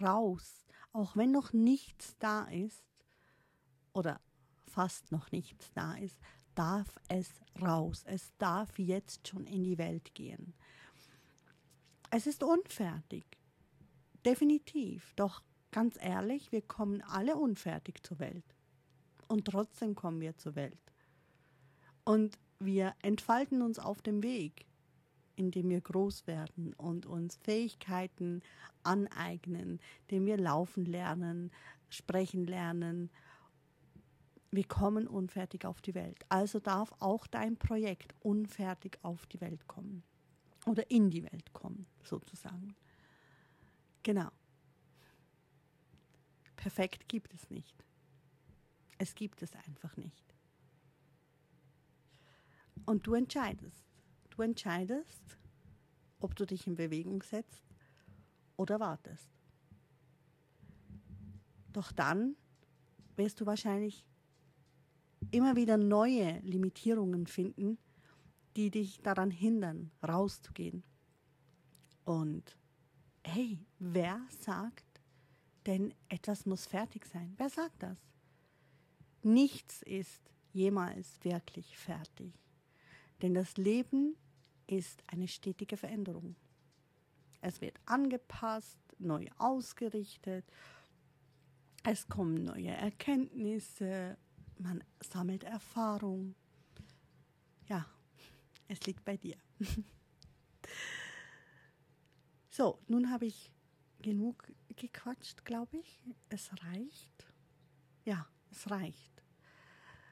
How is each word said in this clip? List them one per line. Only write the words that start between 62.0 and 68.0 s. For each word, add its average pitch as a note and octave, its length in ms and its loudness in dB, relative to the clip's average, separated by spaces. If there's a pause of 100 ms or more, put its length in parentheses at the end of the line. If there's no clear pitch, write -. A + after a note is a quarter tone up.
wirst G3+ 260 0
du G#3+ 40 -2
wahrscheinlich G#3 600 0 (1300)
immer B3 240 8
wieder A3 220 8
neue G#3 640 6
Limitierungen F#3 840 2
finden, G3 540 -2 (760)